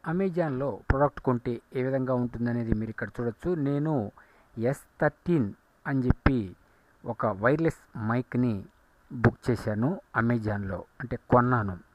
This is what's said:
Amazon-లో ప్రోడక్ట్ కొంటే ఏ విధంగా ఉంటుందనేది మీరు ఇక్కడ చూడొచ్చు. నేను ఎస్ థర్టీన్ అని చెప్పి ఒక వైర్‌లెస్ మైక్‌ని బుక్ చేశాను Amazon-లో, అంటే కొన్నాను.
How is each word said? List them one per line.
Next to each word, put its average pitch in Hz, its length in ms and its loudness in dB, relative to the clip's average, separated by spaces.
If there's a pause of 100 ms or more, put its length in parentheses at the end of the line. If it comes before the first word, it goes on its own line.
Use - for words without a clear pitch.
(100)
Amazon-లో 165 560 0 (220)
ప్రోడక్ట్ 135 360 4
కొంటే 123 280 0 (260)
ఏ - 80 0
విధంగా 131 340 0
ఉంటుందనేది 117 580 0
మీరు 110 140 -6
ఇక్కడ 104 220 -6
చూడొచ్చు. 120 340 -4 (180)
నేను 147 260 0 (760)
ఎస్ 143 100 -6 (200)
థర్టీన్ 151 460 0 (420)
అని 139 160 2
చెప్పి 127 320 0 (680)
ఒక 117 220 -6 (180)
వైర్‌లెస్ 156 380 2 (280)
మైక్‌ని 123 440 0 (720)
బుక్ 117 240 4
చేశాను 113 420 0 (320)
Amazon-లో, 104 580 -2 (220)
అంటే 117 140 -6 (160)
కొన్నాను. 120 440 4 (200)